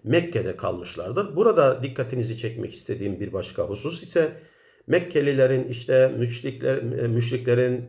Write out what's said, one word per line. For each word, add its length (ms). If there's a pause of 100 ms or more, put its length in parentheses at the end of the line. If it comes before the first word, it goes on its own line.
Mekke'de 540
kalmışlardır. 800
Burada 480
dikkatinizi 540
çekmek 360
istediğim 460
bir 140
başka 300
husus 400
ise 280 (560)
Mekkelilerin 800
işte 500
müşrikler, 600
e, 300
müşriklerin, 800